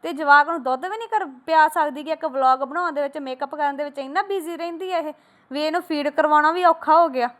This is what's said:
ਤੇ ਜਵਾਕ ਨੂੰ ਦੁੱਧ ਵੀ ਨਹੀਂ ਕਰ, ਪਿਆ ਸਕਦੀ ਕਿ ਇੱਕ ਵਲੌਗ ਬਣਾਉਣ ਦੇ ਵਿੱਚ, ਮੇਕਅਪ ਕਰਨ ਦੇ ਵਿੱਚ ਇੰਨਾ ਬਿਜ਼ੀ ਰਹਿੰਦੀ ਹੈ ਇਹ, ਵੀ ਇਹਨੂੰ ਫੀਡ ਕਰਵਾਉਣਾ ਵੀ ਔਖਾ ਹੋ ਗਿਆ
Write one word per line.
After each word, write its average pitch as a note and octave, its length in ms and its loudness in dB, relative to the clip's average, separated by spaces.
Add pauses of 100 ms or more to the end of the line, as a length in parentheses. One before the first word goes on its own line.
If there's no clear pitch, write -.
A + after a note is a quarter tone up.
ਤੇ E4 120 -8
ਜਵਾਕ D4 360 6
ਨੂੰ E4 140 -4
ਦੁੱਧ C4 220 -4
ਵੀ G4+ 120 -6
ਨਹੀਂ A4+ 100 -10
ਕਰ, G#4+ 180 -2 (200)
ਪਿਆ D#4+ 220 4
ਸਕਦੀ D4+ 360 -2
ਕਿ D#4 80 -6
ਇੱਕ D#4 140 -6
ਵਲੌਗ C4 340 2
ਬਣਾਉਣ D#4 320 -4
ਦੇ C#4+ 100 -4
ਵਿੱਚ, C#4+ 160 -6
ਮੇਕਅਪ C4+ 380 -8
ਕਰਨ D4 200 -4
ਦੇ C#4+ 80 -6
ਵਿੱਚ C#4+ 160 -8
ਇੰਨਾ C#4 220 -4
ਬਿਜ਼ੀ F4+ 360 -6
ਰਹਿੰਦੀ E4+ 340 -8
ਹੈ E4+ 80 -2
ਇਹ, D4+ 140 -8 (380)
ਵੀ C#4+ 120 -4
ਇਹਨੂੰ D#4+ 180 -2
ਫੀਡ D4 280 -4
ਕਰਵਾਉਣਾ D4+ 420 2
ਵੀ F4+ 120 -2
ਔਖਾ E4 360 4
ਹੋ E4+ 100 6
ਗਿਆ B3 200 -2 (100)